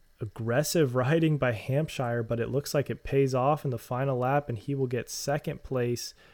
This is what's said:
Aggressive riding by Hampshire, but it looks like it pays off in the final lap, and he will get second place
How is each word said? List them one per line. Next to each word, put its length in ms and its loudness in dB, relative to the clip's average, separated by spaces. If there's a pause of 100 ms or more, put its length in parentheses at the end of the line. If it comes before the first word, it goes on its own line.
(200)
Aggressive 760 0
riding 440 4
by 140 2
Hampshire, 720 -2
but 160 -2
it 120 -2
looks 240 -2
like 160 0
it 120 -6
pays 320 2
off 300 2
in 60 0
the 80 -4
final 400 -2
lap, 300 2
and 100 -4
he 160 -6
will 120 0
get 220 -4
second 540 -4
place 500 -2 (220)